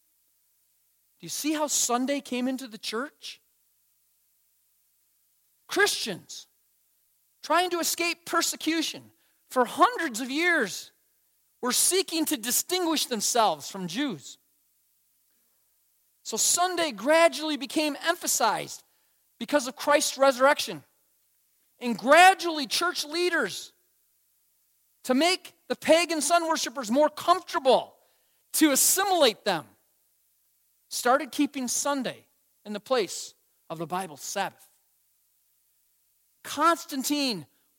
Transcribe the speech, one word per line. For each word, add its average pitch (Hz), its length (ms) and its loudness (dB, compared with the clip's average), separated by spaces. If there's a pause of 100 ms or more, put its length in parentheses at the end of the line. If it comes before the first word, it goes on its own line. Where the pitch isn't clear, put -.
(1200)
you 170 80 -16
see 302 240 -4
how 302 160 -2
Sunday 262 520 0
came 254 280 -4
into 262 180 -6
the 214 120 -18
church? - 640 -10 (2250)
Christians - 800 -2 (920)
trying 349 280 2
to 339 80 -2
escape 339 480 -4
persecution 311 880 -4 (380)
for 247 160 2
hundreds 330 540 0
of 262 120 -8
years 311 580 0 (720)
were 240 100 -2
seeking 349 540 0
to 302 100 -2
distinguish 320 720 -2
themselves 202 640 0
from 185 180 -8
Jews. 202 480 -8 (1900)
So - 140 -10
Sunday 339 560 0
gradually 302 640 2
became 277 460 -2
emphasized 233 800 -2 (560)
because 254 280 -2
of 254 80 -10
Christ's 294 440 0
resurrection. 262 680 2 (920)
And 233 200 -4
gradually, 330 680 6
church - 380 -2
leaders, 302 680 -4 (1300)
to 254 100 0
make 339 400 0 (140)
the 247 80 -6
pagan 320 440 2
sun 339 260 2
worshipers 262 440 -4
more 294 200 4
comfortable, 285 880 0 (540)
to 302 180 4
assimilate 330 760 2
them, 160 220 -2 (1200)
started 262 440 0
keeping 277 360 -2
Sunday 233 600 -4 (360)
in 208 100 -12
the 202 60 -10
place - 540 -4 (360)
of 160 80 -10
the 165 80 -8
Bible 170 320 -8
Sabbath. - 500 -8 (1800)
Constantine 285 1000 0 (320)